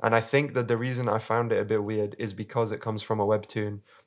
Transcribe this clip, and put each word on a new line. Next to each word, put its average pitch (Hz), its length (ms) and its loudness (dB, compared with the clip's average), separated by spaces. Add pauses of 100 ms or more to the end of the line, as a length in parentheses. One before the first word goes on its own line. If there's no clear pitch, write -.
And 113 120 4
I 113 60 6
think 139 340 2
that 123 120 0
the 117 100 2
reason 123 300 -2
I 107 120 2
found 117 320 0
it 101 80 4
a 101 60 0
bit 104 180 0
weird 104 340 -2
is 107 160 -6
because 110 380 -2
it 101 100 -6
comes 107 220 -4
from 110 160 -2
a 101 60 2
webtoon, 104 540 0 (280)